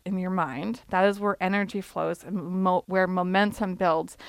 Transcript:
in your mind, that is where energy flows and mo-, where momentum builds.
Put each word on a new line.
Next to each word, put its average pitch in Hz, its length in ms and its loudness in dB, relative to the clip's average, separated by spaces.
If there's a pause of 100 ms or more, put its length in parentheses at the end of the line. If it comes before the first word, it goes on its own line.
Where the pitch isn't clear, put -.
in 190 120 -2
your 185 140 -2
mind, 175 580 -2
that 190 160 4
is 202 160 2
where 202 180 0
energy 196 400 0
flows 170 440 -4
and 190 120 -8
mo-, 180 520 0
where 185 200 2
momentum 185 680 0
builds. 165 420 0 (120)